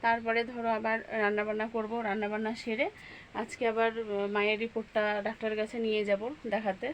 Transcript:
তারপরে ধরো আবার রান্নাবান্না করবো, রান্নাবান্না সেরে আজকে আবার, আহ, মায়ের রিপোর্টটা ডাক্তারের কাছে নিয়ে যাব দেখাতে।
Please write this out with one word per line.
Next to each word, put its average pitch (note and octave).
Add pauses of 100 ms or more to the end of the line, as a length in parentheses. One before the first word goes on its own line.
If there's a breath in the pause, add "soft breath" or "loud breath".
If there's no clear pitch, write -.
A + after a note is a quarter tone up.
তারপরে A#3
ধরো A#3 (100)
আবার A3 (260)
রান্নাবান্না G#3+
করবো, A3 (140)
রান্নাবান্না G#3+ (100)
সেরে A#3+ (540 loud breath)
আজকে A3+
আবার, A3+
আহ, A3+ (300)
মায়ের G#3
রিপোর্টটা A3+ (240)
ডাক্তারের A3
কাছে A3
নিয়ে G#3+
যাব G3+ (320)
দেখাতে। G#3